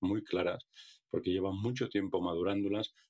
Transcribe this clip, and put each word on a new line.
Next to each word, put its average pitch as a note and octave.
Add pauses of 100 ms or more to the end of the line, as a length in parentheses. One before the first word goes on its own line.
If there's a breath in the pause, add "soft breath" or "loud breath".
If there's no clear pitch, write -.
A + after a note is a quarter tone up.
muy G2+
claras, F2 (420 loud breath)
porque -
lleva F#2+
mucho A2
tiempo F#2+
madurándolas G2 (180 loud breath)